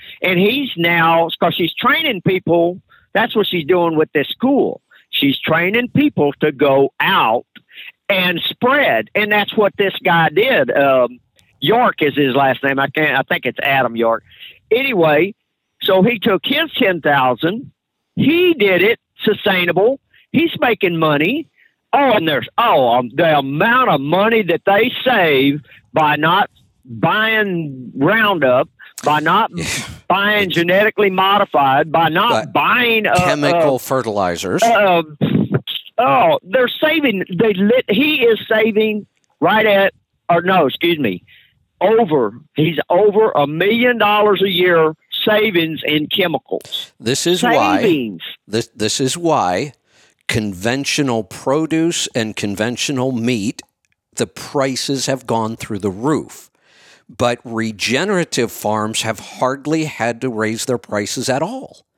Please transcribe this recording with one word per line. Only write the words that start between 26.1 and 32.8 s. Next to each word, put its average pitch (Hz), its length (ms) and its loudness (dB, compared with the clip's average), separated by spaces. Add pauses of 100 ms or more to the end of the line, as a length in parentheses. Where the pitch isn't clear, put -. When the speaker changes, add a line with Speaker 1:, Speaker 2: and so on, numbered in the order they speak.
Speaker 1:
not 165 340 0 (340)
buying 165 1120 -2
Roundup, 160 720 2 (360)
by 147 160 2
not 180 340 0
Speaker 2:
Yeah. 170 100 -8 (440)
Speaker 1:
buying 202 420 0
genetically 190 600 0
modified, 165 840 2
by 165 160 2
not 190 220 0
Speaker 2:
But - 220 -2
Speaker 1:
buying, 220 540 0